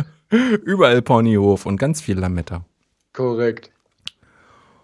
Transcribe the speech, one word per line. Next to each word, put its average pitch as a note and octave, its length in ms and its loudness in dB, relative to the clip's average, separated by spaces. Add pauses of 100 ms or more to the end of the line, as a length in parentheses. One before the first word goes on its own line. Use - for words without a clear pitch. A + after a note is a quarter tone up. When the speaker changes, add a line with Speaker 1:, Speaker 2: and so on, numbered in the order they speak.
(300)
Speaker 1:
<laughs> - 0 -
Überall G3 720 2
Ponyhof A2 640 2
und G2 120 -4
ganz C#3+ 240 -2
viel F#2+ 180 -4
Lametta. F2 460 -6 (480)
Speaker 2:
Korrekt. A#2 580 -4 (1120)